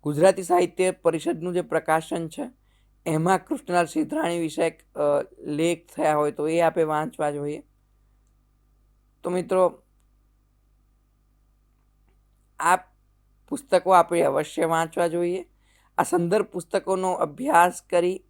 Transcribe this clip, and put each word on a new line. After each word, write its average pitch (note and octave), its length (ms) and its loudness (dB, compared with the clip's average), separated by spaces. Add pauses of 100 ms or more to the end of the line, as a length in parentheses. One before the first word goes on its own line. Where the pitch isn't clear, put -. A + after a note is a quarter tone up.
ગુજરાતી F3 400 2
સાહિત્ય F3+ 480 0
પરિષદનું E3+ 600 -2
જે F3 80 -2
પ્રકાશન D#3+ 640 -2
છે, B3+ 240 -10 (540)
એમાં E3+ 400 0
કૃષ્ણલાલ F3 400 -2
સિદ્ધરાણી D4 540 -4
વિશે D#3+ 240 -2
એક, - 300 -6
અ, - 60 -12 (400)
લેખ E3 480 -4
થયા D3+ 280 0
હોય D3 160 0
તો D3+ 160 -4
એ E3 140 0
આપે E3 220 2
વાંચવા D3+ 480 -2
જોઈએ. D3 320 -8 (1600)
તો E3+ 60 -6
મિત્રો, F3+ 540 0 (2750)
આ E3+ 180 4 (720)
પુસ્તકો F#3 420 0
આપણે F3 300 4
અવશ્ય D3 440 0
વાંચવા E3 420 0
જોઈએ. F3 420 -4 (480)
આ E3+ 60 2
સંદર્ભ F3+ 420 0
પુસ્તકોનો F#3 680 -4
અભ્યાસ F3 800 0
કરી F3+ 400 0